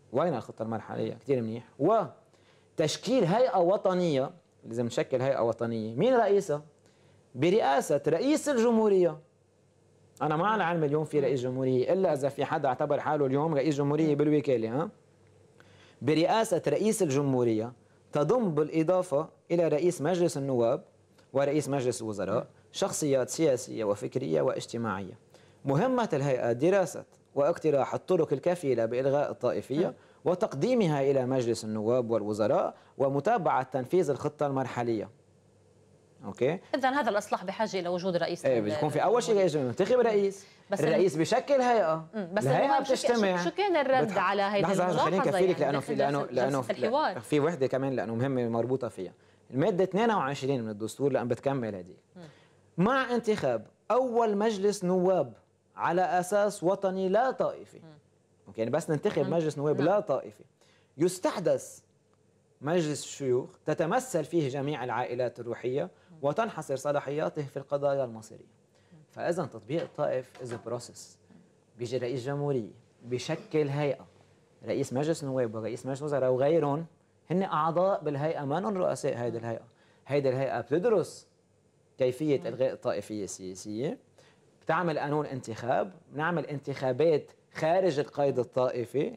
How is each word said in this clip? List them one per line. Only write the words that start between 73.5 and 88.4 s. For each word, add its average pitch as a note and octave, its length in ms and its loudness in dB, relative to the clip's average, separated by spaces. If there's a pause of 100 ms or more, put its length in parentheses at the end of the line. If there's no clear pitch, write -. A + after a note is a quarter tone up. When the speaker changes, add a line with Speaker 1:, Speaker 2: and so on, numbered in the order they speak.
Speaker 1:
هيئة، C#3+ 380 -2 (600)
رئيس A2+ 260 -2
مجلس D3+ 320 -2
نواب B2+ 300 -2
ورئيس A2+ 320 -8
مجلس C3 160 -6
وزراء C#3 280 0
وغيرهم C#3+ 560 2 (440)
هن F3+ 120 0
أعضاء E3 600 0
بالهيئة، D3 400 -2
ما C#3 140 -2
هن G#3 180 -2
رؤساء C#3 420 -2
هيدي A#2+ 200 -4
Speaker 2:
مم. A2+ 60 -8
Speaker 1:
الهيئة. A2+ 200 -6 (420)
هيدي C#3 220 0
الهيئة B2+ 320 -2
بتدرس F3+ 640 0 (720)
كيفية C3 420 0
Speaker 2:
مم. - 60 -10
Speaker 1:
إلغاء A#2+ 260 -2
الطائفية G#2+ 520 -6
السياسية، G#2+ 720 -8 (640)
بتعمل E3 360 -2
قانون D3 280 -2
انتخاب، C3+ 680 -4 (200)
بنعمل D#3 340 -2
انتخابات C#3 840 0 (240)
خارج E3 440 2
القيد C#3 400 0
الطائفي، B2 800 0